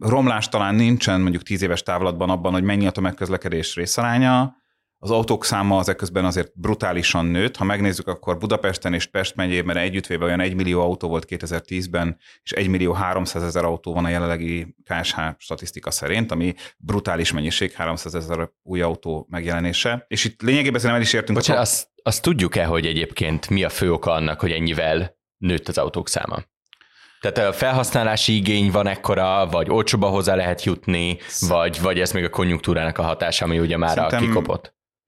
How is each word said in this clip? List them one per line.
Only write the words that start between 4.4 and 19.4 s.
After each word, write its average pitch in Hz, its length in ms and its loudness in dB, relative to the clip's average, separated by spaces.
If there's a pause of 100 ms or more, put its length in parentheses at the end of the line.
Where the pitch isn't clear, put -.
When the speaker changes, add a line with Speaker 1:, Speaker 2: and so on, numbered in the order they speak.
Speaker 1:
Az 98 100 -6
autók 113 340 2
száma 101 340 2
az 92 100 2
eközben 92 360 0
azért 87 300 -2
brutálisan 87 680 0
nőtt. 87 320 0
Ha - 80 -2
megnézzük, 98 420 0
akkor 87 320 -4
Budapesten 95 560 -2
és 85 120 -2
Pest 95 300 -4
megyében 90 400 -2
együttvéve 90 480 -2
olyan 87 160 0
egymillió 90 420 0
autó 87 260 -2
volt 82 160 -2
kétezer-tízben, 85 920 -4 (240)
és - 100 -10
egymillió 92 400 2
háromszázezer 87 720 -2
autó 85 300 -4
van 85 100 0
a 85 40 0
jelenlegi 85 760 -4
K 85 200 -4
S - 80 -2
H - 80 -6 (180)
statisztika - 520 -12
szerint, 104 400 -2
ami 90 240 -2 (240)
brutális 92 540 -2
mennyiség, 82 400 -2
háromszázezer 82 800 -4 (120)
új 92 180 -4
autó 82 500 -4
megjelenése. 87 800 -2